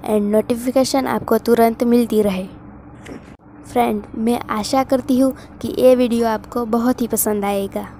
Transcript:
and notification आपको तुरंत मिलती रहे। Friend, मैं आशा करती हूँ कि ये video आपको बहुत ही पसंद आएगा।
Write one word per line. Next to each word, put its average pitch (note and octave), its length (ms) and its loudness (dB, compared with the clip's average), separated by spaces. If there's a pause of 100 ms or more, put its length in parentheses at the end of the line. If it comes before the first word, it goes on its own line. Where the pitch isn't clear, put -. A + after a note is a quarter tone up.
and G#3 260 0
notification B3+ 760 0
आपको A#3 300 0
तुरंत A3+ 460 2
मिलती A#3 380 2
रहे। F#3+ 260 -2 (1160)
Friend, A#3 380 -2 (120)
मैं A3+ 240 0 (100)
आशा C4 340 -2
करती B3+ 360 0
हूँ C4 140 2 (280)
कि - 180 -8
ये B3+ 160 8
video A#3 320 2
आपको A3+ 380 -4
बहुत A#3 360 0
ही A3+ 60 -2
पसंद G#3+ 380 -2
आएगा। G3+ 420 -4 (120)